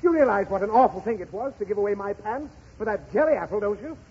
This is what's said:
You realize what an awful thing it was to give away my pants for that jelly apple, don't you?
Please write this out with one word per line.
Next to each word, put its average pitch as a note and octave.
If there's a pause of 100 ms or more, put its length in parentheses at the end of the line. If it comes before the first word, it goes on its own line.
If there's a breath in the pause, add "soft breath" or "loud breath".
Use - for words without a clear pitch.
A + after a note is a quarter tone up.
You E4+
realize A#3+
what F#3+
an G3+
awful A3
thing A3
it F3
was B3
to G#3
give G3+
away G3+
my G3
pants - (220 loud breath)
for G#3+
that G#3+
jelly D4
apple, F3+
don't G3+
you? D4 (140)